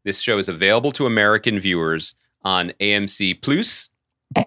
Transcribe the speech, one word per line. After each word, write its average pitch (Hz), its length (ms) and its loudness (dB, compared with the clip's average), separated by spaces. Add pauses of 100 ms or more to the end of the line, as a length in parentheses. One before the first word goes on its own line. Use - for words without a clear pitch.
this 101 180 -4
show 110 160 0
is 95 100 -2
available 98 460 2
to 143 140 -2
American 107 520 2
viewers 82 560 -2 (260)
on 90 380 0
A 104 140 0
M 101 140 0
C 95 260 -2
Plus, - 560 -2 (580)